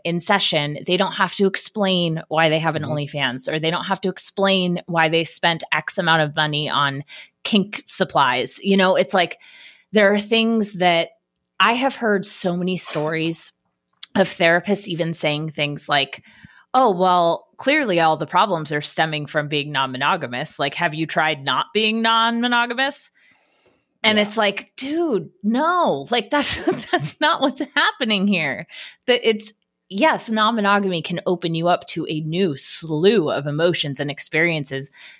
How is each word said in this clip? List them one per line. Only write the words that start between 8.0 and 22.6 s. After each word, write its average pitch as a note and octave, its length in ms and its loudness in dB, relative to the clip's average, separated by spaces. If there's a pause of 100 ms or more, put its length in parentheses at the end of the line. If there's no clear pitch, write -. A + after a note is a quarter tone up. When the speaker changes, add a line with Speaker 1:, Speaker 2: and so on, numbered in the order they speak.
Speaker 1:
You G3 140 4
know, F#3 180 4
it's F#3 200 0
like, F3 240 0 (520)
there G3+ 220 6
are G#3 60 2
things A3+ 560 0
that E3+ 340 2 (500)
I A3 140 4
have B3 220 0
heard G#3 300 0
so F3 320 -4
many F3+ 180 -2
stories D#3+ 760 -4 (600)
of G3 120 4
therapists F3 600 2
even E3 260 -2
saying D3+ 380 -2
things D3 360 -4
like, C#3+ 340 0 (520)
"Oh, B3+ 180 6
well, F3+ 560 2 (100)
clearly C4 440 2
all D#3+ 160 4
the D3 100 -6
problems F3+ 460 0
are D3 80 0
stemming D#3 460 -2
from D3 200 -2
being D3 240 -4
non-monogamous. C3+ 880 -2
Like, C#3+ 160 -2
have E3+ 200 -2
you D#3+ 120 -4
tried D#3 380 -2
not C3+ 280 0
being A3 280 0
non-monogamous?" A#3+ 1080 0 (960)